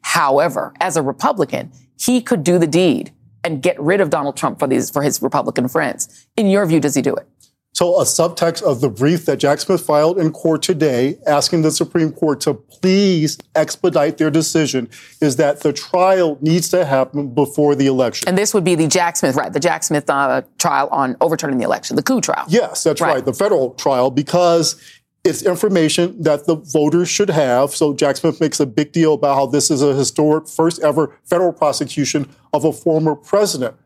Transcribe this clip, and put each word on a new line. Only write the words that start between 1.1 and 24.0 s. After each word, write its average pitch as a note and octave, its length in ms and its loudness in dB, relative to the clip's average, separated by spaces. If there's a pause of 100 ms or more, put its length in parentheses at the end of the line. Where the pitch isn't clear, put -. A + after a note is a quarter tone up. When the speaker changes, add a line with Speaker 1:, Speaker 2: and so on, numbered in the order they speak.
Speaker 1:
he B3 220 0
could F#3+ 220 -2
do F3 140 2
the E3 100 2
deed D#3 440 0 (320)
and D#3 180 -4
get F3+ 180 -2
rid F3 220 0
of D#3+ 80 2
Donald C#3+ 280 -2
Trump - 200 -4
for D3 100 -2
these, B2+ 220 0
for C#3+ 120 -2
his C#3+ 200 -2
Republican C3 460 -2
friends. - 600 -6 (100)
In G#3+ 100 2
your G3 180 2
view, D#3+ 140 2
does C#3 160 0
he C#3 60 0
do B2 120 0
it? - 140 -8 (440)
Speaker 2:
So F3 300 2
a - 20 2
subtext E3+ 600 0
of C3+ 180 0
the C#3 80 0
brief C#3+ 380 0
that D3+ 100 0
Jack C#3+ 220 0
Smith F3+ 200 0
filed D#3+ 380 2
in D#3+ 140 0
court D#3 320 -2
today, C#3+ 540 0 (100)
asking D3 340 2
the D#3 100 2
Supreme D#3+ 400 -2
Court D3+ 300 -2
to D3 140 -2
please F#3 840 0 (180)
expedite D#3 600 0
their D#3 140 0
decision, D3+ 580 -2 (320)
is C#3+ 160 0
that C#3+ 240 0
the D3+ 100 0
trial F3+ 720 0
needs E3 280 0
to F3+ 140 2
happen C3+ 500 -2
before C#3+ 420 2
the C3+ 100 2
election. C3 420 0
Speaker 1:
And F#3 100 0
this G#3 160 0
would G3 120 2
be F3+ 100 2
the D#3+ 120 2
Jack E3+ 280 0
Smith, C3+ 200 0
right, B2+ 180 -2
the D3+ 80 -2
Jack D#3+ 220 0
Smith, D3 260 -2
uh, C#3 320 0 (160)
trial C#3+ 340 0
on C3 300 -2
overturning D#3 380 -2
the A2+ 40 -4
election, - 320 -4
the - 80 0
coup B3+ 160 0
trial. - 300 -4
Speaker 2:
Yes, - 340 2
that's D3+ 160 0
right, D3+ 160 2
Speaker 1:
Right. B2+ 100 -4
Speaker 2:
the C3 80 -2
federal F3 420 0
trial, C3+ 360 2